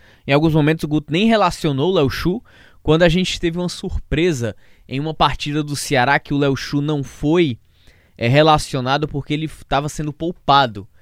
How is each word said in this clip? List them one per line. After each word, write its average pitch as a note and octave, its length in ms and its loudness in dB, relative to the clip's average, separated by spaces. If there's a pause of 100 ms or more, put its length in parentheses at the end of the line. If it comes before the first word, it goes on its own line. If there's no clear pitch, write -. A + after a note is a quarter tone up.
(260)
Em C3+ 60 -2
alguns D3+ 220 4
momentos D#3 320 2
o - 20 -2
Guto D3 240 -4
nem F#3 160 2
relacionou F3 640 2
o G3 40 0
Léo C#3+ 140 2
Chu, F#3 320 -2 (400)
quando D#3+ 220 2
a F3 60 6
gente F3 320 0
teve E3+ 180 -4
uma F3+ 80 -4
surpresa D3 880 -4 (320)
em B2+ 100 -8
uma D3+ 160 -4
partida D3 480 -2
do D3 140 -6
Ceará C3+ 420 2
que - 160 -8
o C#3+ 40 0
Léo C#3 180 0
Chu - 240 -4
não D3 240 -2
foi, D3+ 560 0 (580)
é, A2+ 120 -2
relacionado C#3+ 760 2
porque C#3+ 280 -6
ele D#3 140 -4
f-, - 180 -20
tava C#3+ 240 -2
sendo D3+ 240 -8
poupado. C#3 720 0 (140)